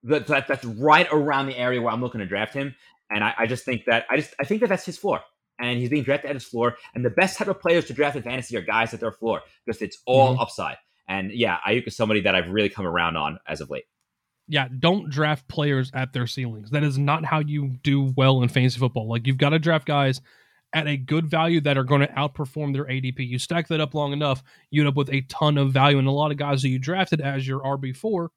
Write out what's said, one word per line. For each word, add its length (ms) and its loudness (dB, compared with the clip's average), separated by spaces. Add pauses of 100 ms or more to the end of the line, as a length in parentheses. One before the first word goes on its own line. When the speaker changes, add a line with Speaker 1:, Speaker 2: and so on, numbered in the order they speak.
Speaker 1:
That, 240 2
that, 200 0
that's 180 -2
right 460 4
around 340 2
the 120 -6
area 220 0
where 140 0
I'm 80 -2
looking 180 -6
to 60 -4
draft 300 -4
him. 180 -6 (380)
And 120 0
I, 140 0
I 80 2
just 180 -4
think 220 -4
that, 240 2
I 80 2
just, 220 -4
I 60 -2
think 160 0
that 80 2
that's 140 0
his 140 -10
floor. 240 -2 (380)
And 180 -2
he's 120 -2
being 140 0
drafted 280 -2
at 40 -4
his 80 -12
floor. 320 -2 (200)
And 100 -2
the 60 2
best 260 2
type 100 -2
of 140 -4
players 240 2
to 80 -12
draft 220 0
in 80 -6
fantasy 340 -6
are 40 -4
guys 340 0
at 40 -10
their 120 -4
floor 320 -2 (200)
because 160 -6
it's 280 -8
all 240 8
Speaker 2:
Mm-hmm. 100 0
Speaker 1:
upside. 360 -6 (300)
And 240 -4
yeah, 260 0 (100)
Ayuk 180 0
is 100 -10
somebody 260 0
that 120 2
I've 160 0
really 200 2
come 180 -8
around 280 0
on 220 -4 (100)
as 140 -8
of 80 -14
late. 140 -8 (640)
Speaker 2:
Yeah, 220 -2 (100)
don't 320 2
draft 360 -2
players 460 0
at 200 -4
their 120 -2
ceilings. 460 -8
That 120 0
is 140 0
not 260 0
how 140 0
you 460 -2
do 340 2
well 240 6
in 80 4
fantasy 300 2
football. 280 0
Like, 200 -2
you've 100 0
gotta 220 4
draft 260 2
guys 340 2 (540)
at 140 0
a 100 -2
good 320 -2
value 320 2
that 160 2
are 60 2
gonna 240 4 (100)
outperform 560 -4
their 160 -4
A 100 -4
D 120 -4
P. 120 -6
You 140 -6
stack 300 -4
that 120 -2
up 140 -2
long 200 0
enough, 280 0 (300)
you 100 2
end 80 4
up 60 0
with 180 0
a 160 2
ton 300 2
of 120 2
value. 280 6
And 80 2
a 40 2
lot 200 0
of 60 -4
guys 260 -2
that 60 2
you 100 0
drafted 420 -2
as 260 -4
your 160 -6
R 140 -2
B 160 -6
four 440 -4